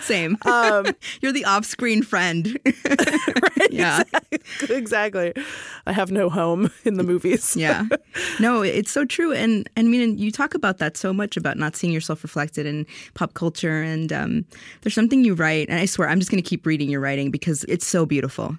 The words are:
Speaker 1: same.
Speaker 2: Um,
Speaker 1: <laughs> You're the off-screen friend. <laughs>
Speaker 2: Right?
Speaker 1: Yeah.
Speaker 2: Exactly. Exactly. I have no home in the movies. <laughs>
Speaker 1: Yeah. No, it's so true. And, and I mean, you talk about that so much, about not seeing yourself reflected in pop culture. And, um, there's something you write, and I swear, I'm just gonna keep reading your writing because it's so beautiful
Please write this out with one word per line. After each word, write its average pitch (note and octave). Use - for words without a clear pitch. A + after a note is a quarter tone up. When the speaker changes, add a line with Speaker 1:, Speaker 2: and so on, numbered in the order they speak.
Speaker 1:
same. F#3
Speaker 2:
Um, A3
Speaker 1:
<laughs> -
You're C4+
the C#4+
off-screen G#3+
friend. F3+
<laughs> -
Speaker 2:
Right? -
Speaker 1:
Yeah. D#3+
Speaker 2:
Exactly. -
Exactly. G#3
I F3+
have F#3+
no F#3+
home E3+
in G#3+
the F#3
movies. F3+
<laughs> E3
Speaker 1:
Yeah. G3
No, A3+
it's G3+
so C#4+
true. E4
And, A3
and A3+
I -
mean, A#3
you G#3
talk C#4+
about G3+
that D3+
so F#3+
much, G3+
about D3+
not D3+
seeing E3+
yourself D#3+
reflected D3+
in D3+
pop -
culture. D#3+
And, D#3+
um, D3+
there's G#3
something A#3+
you G#3
write, D#3
and E3
I F#3+
swear, E3+
I'm E3+
just F#3
gonna F#3
keep -
reading D3
your C#3
writing C#3
because -
it's F3
so E3+
beautiful D3+